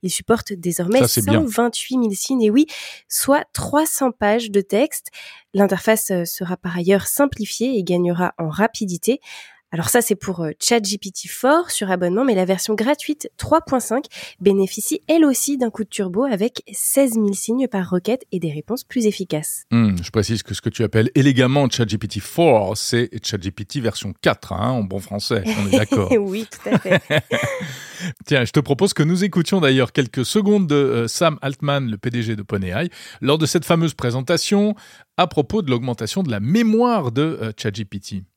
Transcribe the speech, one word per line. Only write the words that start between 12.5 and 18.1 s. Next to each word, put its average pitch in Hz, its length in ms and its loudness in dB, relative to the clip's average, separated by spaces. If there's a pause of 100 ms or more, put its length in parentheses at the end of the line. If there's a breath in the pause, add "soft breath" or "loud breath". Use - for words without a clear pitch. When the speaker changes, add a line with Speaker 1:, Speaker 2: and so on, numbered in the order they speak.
Speaker 1:
gratuite 262 640 -4
trois 320 240 2
point 262 180 -2
cinq 240 240 -2 (380 loud breath)
bénéficie 196 680 2
elle 320 160 6
aussi 277 340 2
d'un 240 120 0
coup 214 160 -6
de - 40 -20
turbo 196 360 -2
avec 226 360 -2 (120)
seize 262 440 2
mille 202 180 2
signes 247 340 -2
par 190 200 -4
requête 180 440 -2